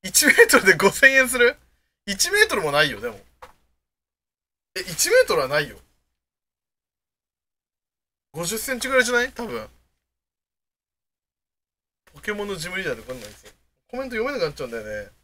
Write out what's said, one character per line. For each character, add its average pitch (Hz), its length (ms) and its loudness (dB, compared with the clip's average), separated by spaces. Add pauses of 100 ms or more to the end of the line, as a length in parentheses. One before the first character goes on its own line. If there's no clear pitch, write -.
一 - 240 0
メ 277 80 6
ー 453 160 8
ト 269 80 6
ル 190 80 2
で 190 100 6
五 196 140 2
千 269 240 4
円 262 160 2
す 254 80 -6
る？ 240 180 2 (520)
一 202 240 -2
メ 415 140 4
ー 427 40 -10
ト 302 60 -2
ル 190 80 -2
も 147 80 -2
な 147 100 2
い 151 80 2
よ、 104 100 -8
で 117 120 -8
も。 107 80 -18 (1600)
え、 - 40 -10
一 190 320 -4
メ 508 120 6
ー - 40 0
ト 180 80 0
ル 151 60 2
は 131 60 -2
な 147 120 0
い 143 100 -4
よ。 - 80 -20 (2500)
五 165 120 -10
十 202 140 -6
セ 262 160 -6
ン 240 60 -6
チ 262 80 -8
ぐ 262 80 -2
ら 254 60 6
い - 20 2
じ 240 80 -2
ゃ - 20 -2
な 240 100 2
い？ 254 80 -6
多 240 140 -10
分。 113 240 -12 (2500)
ポ - 100 -20
ケ 214 120 -8
モ 202 120 -8
ン - 20 -12
の 196 80 -8
ジ 165 140 -12
ム 208 80 -10
リ 226 40 -6
ー 175 60 -6
ダ 131 60 -4
ー - 20 -6
で 113 80 -18
こ - 100 -14
ん - 60 -14
な - 80 -16
ん - 20 -18
で - 60 -20
す - 80 -20
よ。 - 80 -20 (360)
コ 240 100 -12
メ 269 80 -8
ン 254 40 -12
ト 240 60 -10
読 220 100 -4
め 285 60 -4
な 269 80 -6
く 165 80 -2
な - 20 -4
っ 139 40 -10
ち - 80 -14
ゃ 135 40 -8
う 120 40 -14
ん - 20 -12
だ 117 60 -10
よ 107 260 -10
ね。 98 60 -20 (140)